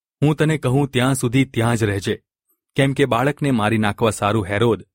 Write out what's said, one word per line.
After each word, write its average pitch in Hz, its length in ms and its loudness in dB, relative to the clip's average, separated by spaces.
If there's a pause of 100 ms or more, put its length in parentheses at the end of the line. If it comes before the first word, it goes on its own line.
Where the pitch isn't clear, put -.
(220)
હું 147 140 2
તને 156 220 0
કહું 135 320 0
ત્યાં 127 240 0
સુધી 131 300 0
ત્યાં 117 320 0
જ 110 80 -2
રહેજે, 101 380 -4 (540)
કેમ 139 160 2
કે 135 120 0
બાળકને 135 460 0
મારી 110 280 0
નાખવા 107 320 0
સારું 104 360 0
હેરોદ 101 380 0 (100)